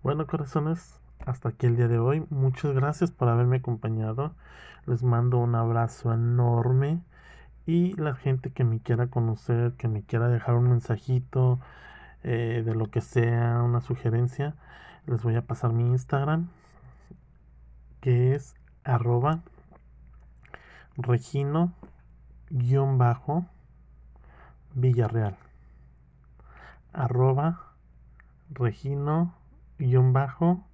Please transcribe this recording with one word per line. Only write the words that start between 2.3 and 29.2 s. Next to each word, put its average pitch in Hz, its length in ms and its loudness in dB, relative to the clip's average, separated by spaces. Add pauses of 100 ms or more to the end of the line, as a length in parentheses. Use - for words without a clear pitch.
gracias 151 380 0
por 120 180 0
haberme 123 280 2
acompañado. 113 760 -4 (520)
Les 120 180 -2
mando 123 340 2
un 117 180 0
abrazo 117 580 -2
enorme. 120 880 2 (640)
Y 175 280 2
la 151 220 -4
gente 131 360 -2
que 131 120 -2
me 113 160 0
quiera 117 280 0
conocer, 120 680 -2
que 123 140 -6
me 107 160 -4
quiera 117 240 0
dejar 120 280 0
un 123 140 4
mensajito, 123 920 0 (640)
eh, 117 420 -2
de 113 100 -2
lo 110 160 -2
que 120 100 -2
sea, 117 600 0
una 120 180 0
sugerencia, 123 760 -2 (520)
les 113 160 -2
voy 117 120 0
a 117 60 0
pasar 117 320 -4
mi 117 140 0
Instagram, 143 640 0 (1500)
que 127 360 2
es - 200 -12 (280)
arroba 120 580 0 (1600)
regino 143 760 -2 (800)
guion 135 480 2
bajo 143 460 0 (1300)
villarreal. 113 600 0 (1600)
Arroba 131 800 0 (800)
regino 143 840 -2 (460)